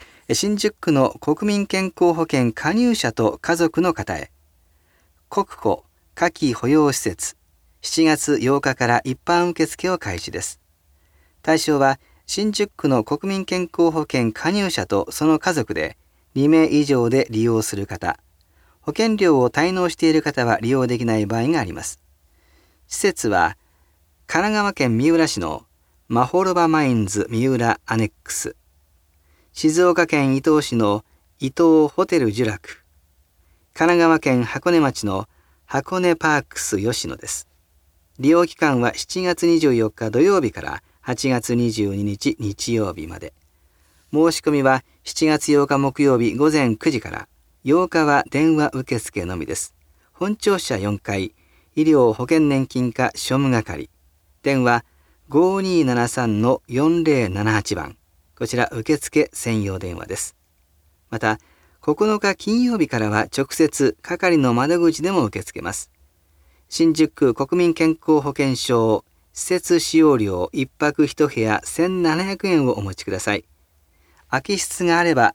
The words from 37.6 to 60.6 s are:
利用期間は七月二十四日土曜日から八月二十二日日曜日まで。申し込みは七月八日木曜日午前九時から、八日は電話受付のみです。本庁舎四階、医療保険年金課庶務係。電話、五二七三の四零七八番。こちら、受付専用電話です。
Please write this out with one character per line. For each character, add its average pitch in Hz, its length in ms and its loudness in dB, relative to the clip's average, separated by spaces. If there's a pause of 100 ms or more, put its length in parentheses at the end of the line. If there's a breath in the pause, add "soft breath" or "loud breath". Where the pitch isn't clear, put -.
利 135 80 2
用 170 180 6
期 - 80 -8
間 139 260 0
は 120 140 0
七 - 280 -8
月 175 240 -2
二 170 120 4
十 143 160 2
四 110 160 0
日 110 200 -6
土 120 100 0
曜 185 200 4
日 123 120 -2
か - 80 -14
ら 71 220 -10 (180)
八 131 280 -4
月 123 260 -2
二 120 180 0
十 101 220 -2
二 101 100 -4
日 104 340 -4
日 107 360 -6
曜 101 200 -2
日 78 120 -14
ま 85 120 -14
で。 - 140 -16 (800)
申 160 180 4
し - 80 -4
込 156 140 -2
み 143 100 2
は 131 220 2 (180)
七 - 240 -4
月 151 300 2
八 143 100 4
日 139 120 0
木 139 260 0
曜 131 160 4
日 113 160 0
午 151 140 2
前 131 260 2
九 - 140 -2
時 131 100 -2
か - 100 -14
ら、 - 180 -12 (360)
八 170 240 2
日 160 160 0
は 143 260 2
電 156 240 2
話 151 180 0
受 131 260 -4
付 - 260 -8
の 90 120 -8
み 78 100 -8
で 80 100 -6
す。 - 180 -12 (380)
本 202 240 -4
庁 196 220 0
舎 123 200 -4
四 101 220 -4
階、 95 340 -6 (400)
医 156 80 0
療 139 300 4
保 123 120 -6
険 160 160 2
年 139 280 2
金 127 240 -2
課 131 140 -2 (100)
庶 - 200 -4
務 135 140 2
係。 95 400 -4 (520)
電 139 200 0
話、 120 220 2 (440)
五 180 320 2
二 180 240 2
七 120 240 0
三 110 340 -2
の 123 260 2
四 160 360 0
零 131 240 2
七 104 240 -2
八 104 220 -2
番。 76 220 -10 (400)
こ 120 100 -6
ち 120 100 -6
ら、 120 160 0
受 123 240 -2
付 - 360 -2
専 113 300 -4
用 95 160 -4
電 87 180 -10
話 82 100 -14
で 95 100 -8
す。 - 200 -10 (760)